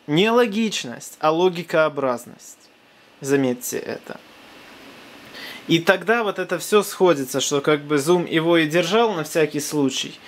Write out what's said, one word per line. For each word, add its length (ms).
Не 240
логичность, 920
а 100
логикообразность. 1400
Заметьте 560
это. 420
И 140
тогда 440
вот 140
это 200
всё 240
сходится, 600
что 180
как 220
бы 160
Зум 260
его 320
и 100
держал 460
на 120
всякий 360
случай, 680